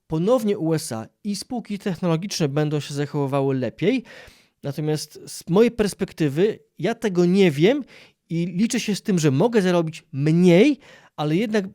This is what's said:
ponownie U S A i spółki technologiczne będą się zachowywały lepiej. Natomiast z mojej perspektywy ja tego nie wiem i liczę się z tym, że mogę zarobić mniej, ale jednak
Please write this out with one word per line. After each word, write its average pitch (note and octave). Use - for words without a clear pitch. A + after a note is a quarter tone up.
ponownie G3+
U D#3
S D#3
A A2
i G3+
spółki G#3
technologiczne F3
będą D3+
się C#3+
zachowywały C#3
lepiej. D3
Natomiast D3+
z -
mojej A3
perspektywy F3+
ja G3
tego F#3
nie F3+
wiem G3
i E3+
liczę G3
się G#3
z -
tym, F#3+
że D3+
mogę G#3
zarobić F3
mniej, E3+
ale D3+
jednak G#3+